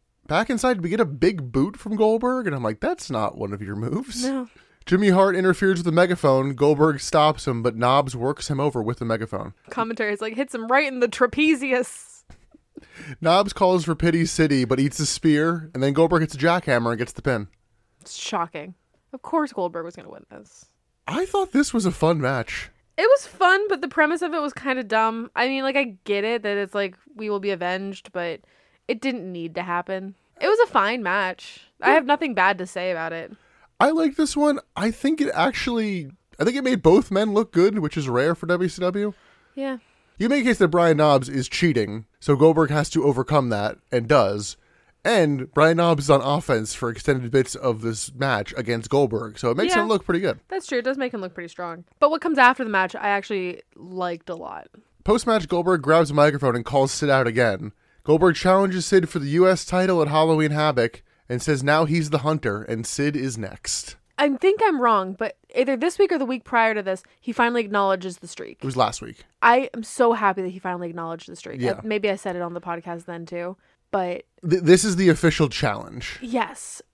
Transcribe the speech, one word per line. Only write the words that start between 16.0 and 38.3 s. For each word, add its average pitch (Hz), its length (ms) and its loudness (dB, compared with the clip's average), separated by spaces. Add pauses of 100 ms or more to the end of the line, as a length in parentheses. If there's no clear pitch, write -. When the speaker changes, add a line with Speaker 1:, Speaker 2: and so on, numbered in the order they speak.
Speaker 1:
hits 156 140 -4
a - 20 -12
jackhammer 135 540 0
and 113 60 -4
gets 117 140 -6
the - 100 -16
pin. 110 260 -2 (540)
Speaker 2:
It's - 140 -20
shocking. 170 600 -8 (380)
Of 262 80 -16
course 302 320 -4
Goldberg 175 320 -6
was 175 100 -16
gonna - 140 -20
win - 200 -20
this. - 360 -20 (420)
Speaker 1:
I 302 180 -4
thought 381 260 -2
this 285 220 0
was 220 120 0
a 180 60 0
fun 160 300 0
match. 127 480 -4 (280)
Speaker 2:
It 427 120 4
was 554 180 4
fun, 381 400 2
but 339 140 -2
the 330 60 -6
premise 311 340 2
of 330 120 -4
it 320 80 -2
was 294 120 -4
kinda 254 300 -4
dumb. 220 520 -2
I 247 120 0
mean, 269 160 -4
like, 269 120 -2
I 247 300 -2
get 202 180 -2
it 226 200 -2
that 202 140 -2
it's 202 180 -6
like, 196 200 -4 (200)
"We 214 140 -8
will 202 100 -2
be 202 120 -4
avenged," 185 600 -6
but 175 300 -6 (460)
it 220 140 -4
didn't 247 300 -6
need 165 240 -10
to 175 80 -6
happen. 185 520 -8 (240)
It 302 80 -2
was 440 120 2
a 453 80 4
fine 226 360 0
match. 185 640 -6 (140)
I 247 80 2
Speaker 1:
Yeah. 277 60 6
Speaker 2:
have 294 100 2
nothing 285 280 0
bad 190 260 2
to 180 60 -8
say 180 260 -6
about 165 220 -6
it. 165 180 -12 (480)
Speaker 1:
I 269 120 4
like 320 240 0
this 302 220 -2
one. 294 220 2 (160)
I 220 160 -2
think 302 300 -2
it 285 120 -2
actually, 208 800 -2 (280)
I - 40 0
think 247 120 2
it 277 80 -4
made 254 180 0
both 190 300 6
men 208 220 0
look 214 180 0
good, 196 280 2
which 151 180 -4
is 139 120 -4
rare 139 260 2